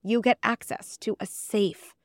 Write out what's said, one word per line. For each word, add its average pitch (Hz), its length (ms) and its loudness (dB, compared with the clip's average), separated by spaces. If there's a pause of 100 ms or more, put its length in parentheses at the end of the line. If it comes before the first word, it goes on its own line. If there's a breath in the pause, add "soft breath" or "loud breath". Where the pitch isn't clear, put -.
You 226 200 2
get 240 220 4
access - 560 -4
to - 200 -4
a 196 60 -6
safe - 680 -4 (120)